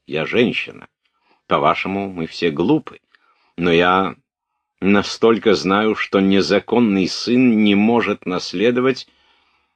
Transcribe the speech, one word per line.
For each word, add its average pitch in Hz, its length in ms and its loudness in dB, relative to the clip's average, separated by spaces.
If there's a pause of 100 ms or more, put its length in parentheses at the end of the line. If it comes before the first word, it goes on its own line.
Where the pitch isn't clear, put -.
"Я 76 200 -6
женщина. - 640 -2 (600)
По-вашему, 95 640 -2
мы 82 160 -8
все 85 240 -4
глупы. 98 480 -2 (580)
Но 85 140 0
я 90 440 2 (640)
настолько 101 720 2
знаю, 98 420 0
что - 240 -2
незаконный 98 880 2
сын 120 560 0
не 104 120 4
может 104 500 0
наследовать, 123 840 -2 (680)